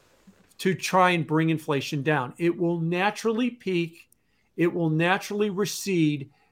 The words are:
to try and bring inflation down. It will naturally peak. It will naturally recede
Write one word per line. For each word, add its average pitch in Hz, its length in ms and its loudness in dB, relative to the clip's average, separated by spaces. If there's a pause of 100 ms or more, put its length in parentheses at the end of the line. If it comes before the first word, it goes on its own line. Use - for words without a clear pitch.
(580)
to 190 160 0
try 185 380 2
and 165 160 0
bring 160 240 2
inflation 151 500 -2
down. 135 360 0
It 170 200 0
will 170 220 0
naturally 208 720 -2
peak. 170 580 -4 (480)
It 175 160 2
will 170 160 0
naturally 185 600 0
recede 170 800 0 (220)